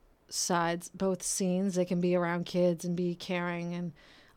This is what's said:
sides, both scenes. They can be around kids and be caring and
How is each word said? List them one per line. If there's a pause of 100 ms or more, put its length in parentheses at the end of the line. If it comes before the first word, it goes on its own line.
(300)
sides,
both
scenes.
They
can
be
around
kids
and
be
caring
and (460)